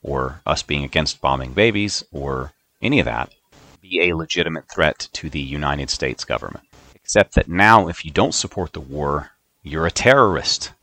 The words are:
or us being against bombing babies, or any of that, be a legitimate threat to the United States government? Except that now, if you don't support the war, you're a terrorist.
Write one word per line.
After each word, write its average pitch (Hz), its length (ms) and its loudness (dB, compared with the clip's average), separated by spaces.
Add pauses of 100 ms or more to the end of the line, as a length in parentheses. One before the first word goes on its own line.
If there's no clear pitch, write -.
or 65 420 -6
us - 160 0
being 71 220 -4
against 73 380 -2
bombing 65 320 -2
babies, 101 580 0
or 67 400 -6 (300)
any 135 180 2
of 82 60 2
that, 62 280 -2 (480)
be 92 200 -2
a 87 140 2
legitimate 82 540 -4
threat - 440 0
to - 160 -10
the 73 100 -8
United 71 500 -4
States - 360 -4
government? - 420 -8 (260)
Except - 420 0
that - 120 2
now, 101 400 6
if 82 180 -8
you 82 60 -12
don't 90 240 0
support - 380 -6
the 76 80 -12
war, 71 500 -6 (320)
you're 78 240 -4
a 85 40 -2
terrorist. 117 920 2